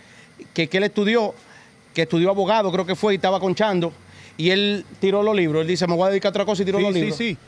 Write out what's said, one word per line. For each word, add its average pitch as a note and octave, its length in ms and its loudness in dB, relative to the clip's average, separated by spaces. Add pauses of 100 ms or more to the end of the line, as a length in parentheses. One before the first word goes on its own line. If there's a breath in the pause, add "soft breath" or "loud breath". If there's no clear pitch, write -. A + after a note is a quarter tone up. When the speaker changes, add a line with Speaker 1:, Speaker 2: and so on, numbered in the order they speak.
(540 loud breath)
Speaker 1:
que, E3 160 -2
que F#3 80 -2
él G3 80 2
estudió, G#3 480 0 (600 loud breath)
que E3 100 0
estudió E3+ 260 2
abogado, G3 420 0
creo F#3 140 -2
que F#3 100 -4
fue, G#3 180 0
y - 40 0
estaba F#3+ 240 0
conchando, F#3 500 0 (460 loud breath)
y E3 140 2
él G3+ 340 0 (160)
tiró G3 200 2
los G#3+ 140 2
libros. D#3+ 280 2
Él D#3+ 40 -6
dice, F3+ 180 -2
"Me E3+ 100 0
voy F#3 120 2
a - 40 2
dedicar G3 180 0
a - 20 0
otra G3 140 -2
cosa", G3 160 0
y G3 40 -2
tiró F#3+ 120 0
Speaker 2:
Sí, F#3 80 0
Speaker 1:
los G3 80 0
Speaker 2:
sí, F3 80 0
Speaker 1:
libros. D3+ 160 -2
Speaker 2:
sí. A3 200 -4 (100)